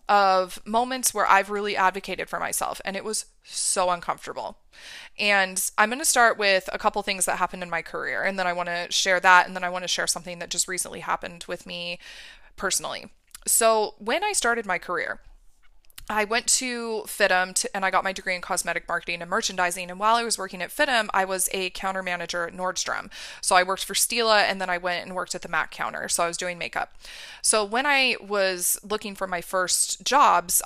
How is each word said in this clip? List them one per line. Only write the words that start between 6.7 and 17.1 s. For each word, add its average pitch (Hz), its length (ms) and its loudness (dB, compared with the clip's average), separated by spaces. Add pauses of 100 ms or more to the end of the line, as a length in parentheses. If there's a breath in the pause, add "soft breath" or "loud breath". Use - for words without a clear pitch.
a 202 60 -4
couple 214 240 0
things 190 240 -2
that 175 120 0
happened 180 240 -2
in 175 80 -10
my 165 100 -4
career, 139 440 -6
and 190 120 -2
then 185 120 0
I 175 40 0
wanna 175 380 -4
share 185 300 2
that, 185 260 8
and 185 80 -10
then 185 80 -8
I 175 80 -4
wanna 180 160 -6
share 170 220 -2
something 175 320 -6
that 170 100 -10
just 175 160 -2
recently 175 340 -8
happened 175 460 -6
with 180 180 -8
me 175 360 -10 (560 loud breath)
personally. 151 540 -6 (360)
So 226 520 4
when 262 260 -2
I 415 80 -2
started 233 340 0
my 180 120 -2
career, - 420 -6 (880)
I 214 160 0
went 226 240 -2
to 233 580 -2
fitum 185 480 2